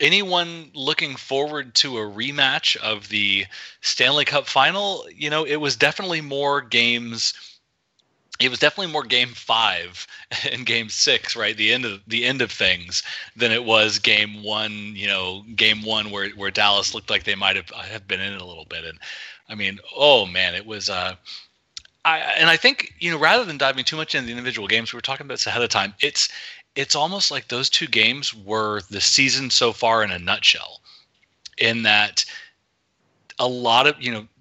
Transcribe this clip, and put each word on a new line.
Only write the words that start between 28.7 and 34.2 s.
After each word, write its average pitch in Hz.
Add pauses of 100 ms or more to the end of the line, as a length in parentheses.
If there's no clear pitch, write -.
the 101
season 135
so 117
far 113
in 95
a 90
nutshell, 92 (800)
in 113
that 104 (1160)
a 127
lot 123
of, 143
you 127
know, 110 (140)